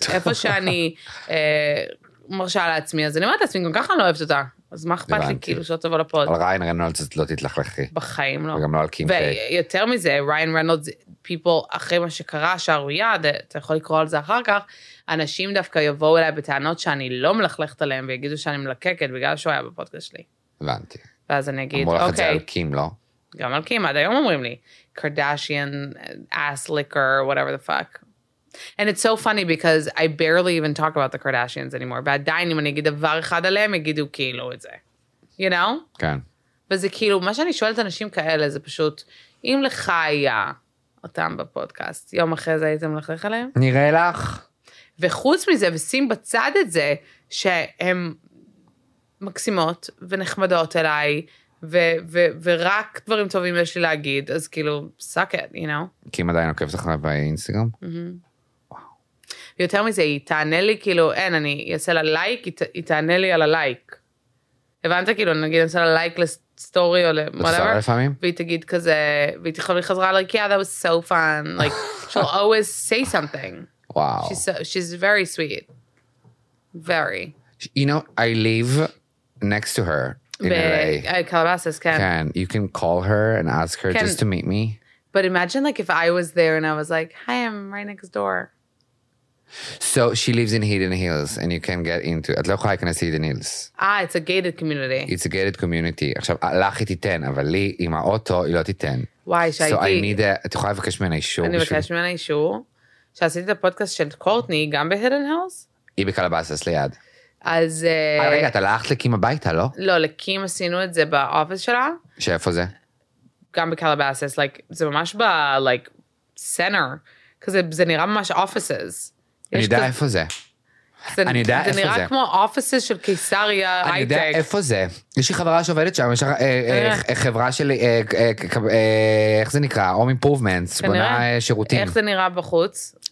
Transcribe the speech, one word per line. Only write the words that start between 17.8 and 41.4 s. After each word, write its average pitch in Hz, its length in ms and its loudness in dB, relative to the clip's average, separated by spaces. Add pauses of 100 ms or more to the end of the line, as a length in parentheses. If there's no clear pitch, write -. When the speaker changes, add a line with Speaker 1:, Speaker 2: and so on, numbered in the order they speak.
Speaker 2:
עליהם, 135 260 -4
ויגידו 139 300 -6
שאני 147 200 -6
מלקקת 139 520 -4
בגלל 131 260 -2
שהוא 156 180 -4
היה 135 100 -2
בפודקאסט - 480 -14
שלי. - 120 -18 (380)
Speaker 1:
הבנתי. 69 360 -6 (320)
Speaker 2:
ואז 143 200 -2
אני 135 140 -6
אגיד, 135 180 -4
Speaker 1:
אמרו 85 140 2
לך 85 140 4
את 87 60 -2
זה 90 80 0
Speaker 2:
"אוקיי." 80 40 2
Speaker 1:
על 78 120 0
קים, 78 340 -6
לא? 71 140 -2 (500)
Speaker 2:
גם 127 160 -6
על 156 100 -2
קים, 220 220 -2
עד 139 100 0
היום 170 200 2
אומרים 196 280 2
לי, 120 120 -8 (440)
"Kardashian, 143 960 -4 (380)
ass 147 360 -4
licker, 135 600 0
whatever 139 320 -2
the - 60 -10
fuck." - 340 -4 (760)
And 208 100 2
it's 202 120 -2
so 220 160 4
funny 214 260 0 (120)
because 160 340 4 (140)
I 160 40 4
barely 165 520 2
even 151 140 0
talk 156 220 0
about 139 160 0
the 135 120 -8
Kardashians 131 560 -4
anymore, 127 260 -8
ועדיין 156 460 0
אם 156 80 -2
אני 147 100 -2
אגיד 147 160 -2
דבר 151 340 0
אחד 170 260 -2
עליהם, 208 280 0
יגידו 151 400 -4
כאילו 127 400 -6
את 123 80 -16
זה. - 80 -18 (680)
You 190 120 0
know? 208 460 -2
Speaker 1:
כן. 76 200 -2 (540)
Speaker 2:
וזה 190 180 -2
כאילו, 202 320 0
מה 190 120 -2
שאני 311 200 0
שואלת 220 260 -2
אנשים 208 300 -4
כאלה, 156 400 0
זה 143 100 -6
פשוט, 151 440 -4 (400)
אם 262 200 2
לך - 280 -4 (140)
היה 131 460 0 (520)
אותם - 340 -4
בפודקאסט, - 760 -10